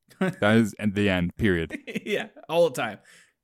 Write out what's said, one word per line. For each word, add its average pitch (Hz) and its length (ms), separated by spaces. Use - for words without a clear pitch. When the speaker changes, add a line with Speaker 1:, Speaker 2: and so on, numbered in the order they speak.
Speaker 1:
That 113 380
is 113 200
at 104 160
the 101 140
end, 90 300
period. 87 400
Speaker 2:
<laughs> - 120
Yeah, - 220
all 170 220
the 131 100
time. 113 200